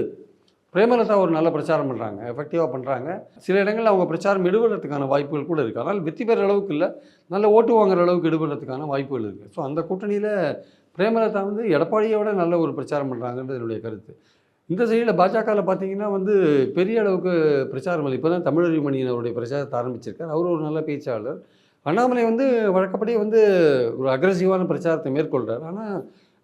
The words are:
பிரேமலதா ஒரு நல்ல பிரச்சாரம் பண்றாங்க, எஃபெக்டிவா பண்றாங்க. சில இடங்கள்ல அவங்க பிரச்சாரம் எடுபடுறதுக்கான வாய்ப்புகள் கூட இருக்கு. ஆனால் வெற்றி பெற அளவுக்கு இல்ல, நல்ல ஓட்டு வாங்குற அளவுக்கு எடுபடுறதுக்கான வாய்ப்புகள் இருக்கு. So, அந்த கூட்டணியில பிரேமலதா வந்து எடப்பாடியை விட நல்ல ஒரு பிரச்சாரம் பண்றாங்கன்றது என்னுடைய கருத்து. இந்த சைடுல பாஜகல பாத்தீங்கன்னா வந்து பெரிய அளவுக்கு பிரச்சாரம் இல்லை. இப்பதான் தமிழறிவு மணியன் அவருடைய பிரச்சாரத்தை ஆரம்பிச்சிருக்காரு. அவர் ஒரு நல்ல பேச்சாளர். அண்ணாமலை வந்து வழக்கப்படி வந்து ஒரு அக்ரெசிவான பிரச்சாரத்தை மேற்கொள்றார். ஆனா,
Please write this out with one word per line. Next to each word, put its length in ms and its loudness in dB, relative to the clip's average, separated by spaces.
பிரேமலதா 440 4
ஒரு 140 4
நல்ல 200 2
பிரச்சாரம் 360 0
பண்றாங்க, 440 -6
எஃபெக்டிவா 400 -2
பண்றாங்க. 380 -6
சில 260 0
இடங்கள்ல 280 2
அவங்க 140 4
பிரச்சாரம் 400 0
எடுபடுறதுக்கான 600 0
வாய்ப்புகள் 380 0
கூட 160 -2
இருக்கு. 200 -4
ஆனால் 200 -2
வெற்றி 240 -6
பெற 180 2
அளவுக்கு 300 0
இல்ல, 120 0
நல்ல 220 2
ஓட்டு 240 6
வாங்குற 280 6
அளவுக்கு 280 4
எடுபடுறதுக்கான 560 -4
வாய்ப்புகள் 380 -4
இருக்கு. 260 -10
So, 160 -8
அந்த 160 -4
கூட்டணியில 480 -4
பிரேமலதா 480 2
வந்து 180 -4
எடப்பாடியை 540 2
விட 160 0
நல்ல 240 2
ஒரு 160 0
பிரச்சாரம் 380 -4
பண்றாங்கன்றது 480 -8
என்னுடைய 220 -6
கருத்து. 360 -12
இந்த 160 0
சைடுல 280 2
பாஜகல 500 2
பாத்தீங்கன்னா 480 -2
வந்து 240 0
பெரிய 240 0
அளவுக்கு 340 0
பிரச்சாரம் 360 -4
இல்லை. 140 -2
இப்பதான் 280 0
தமிழறிவு 360 2
மணியன் 240 -2
அவருடைய 280 -4
பிரச்சாரத்தை 440 -4
ஆரம்பிச்சிருக்காரு. 480 -8
அவர் 180 -2
ஒரு 160 -2
நல்ல 180 -4
பேச்சாளர். 600 -6
அண்ணாமலை 380 0
வந்து 480 2
வழக்கப்படி 460 0
வந்து 240 2
ஒரு 120 0
அக்ரெசிவான 560 2
பிரச்சாரத்தை 460 -2
மேற்கொள்றார். 500 -2
ஆனா, 220 -10